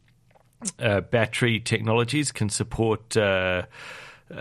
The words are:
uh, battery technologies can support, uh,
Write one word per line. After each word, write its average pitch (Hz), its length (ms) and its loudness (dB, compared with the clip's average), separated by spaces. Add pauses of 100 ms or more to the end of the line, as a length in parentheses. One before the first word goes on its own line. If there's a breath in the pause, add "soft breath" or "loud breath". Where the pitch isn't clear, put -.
(800)
uh, 101 240 2
battery 117 580 0
technologies 117 720 0
can 107 160 -2
support, - 640 -2
uh, 92 500 2 (760 loud breath)